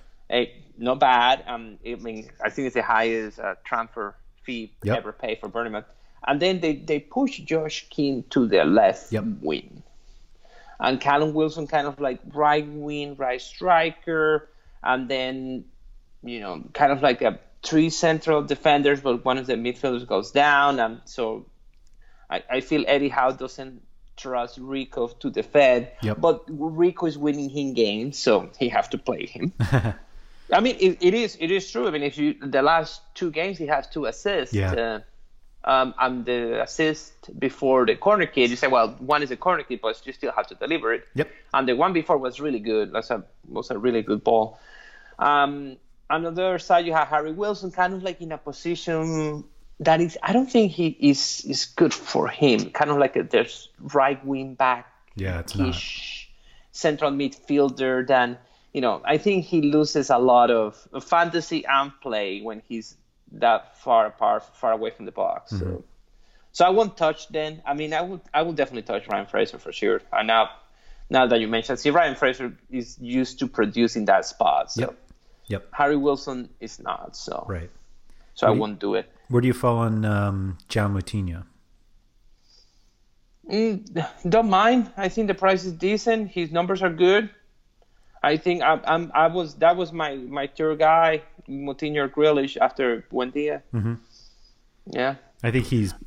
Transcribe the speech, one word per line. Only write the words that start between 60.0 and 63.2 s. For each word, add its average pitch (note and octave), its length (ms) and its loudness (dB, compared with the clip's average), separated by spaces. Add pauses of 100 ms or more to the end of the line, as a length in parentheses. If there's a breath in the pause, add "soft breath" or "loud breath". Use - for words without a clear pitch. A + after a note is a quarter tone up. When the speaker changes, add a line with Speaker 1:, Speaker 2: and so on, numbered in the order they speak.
Speaker 1:
a B2 80 4
lot B2 340 6
of A2 240 0 (260)
fantasy E3+ 640 -2
and C#3 240 2 (100)
play G#2 400 -4
when A2 280 -12
he's A2+ 280 -12 (360)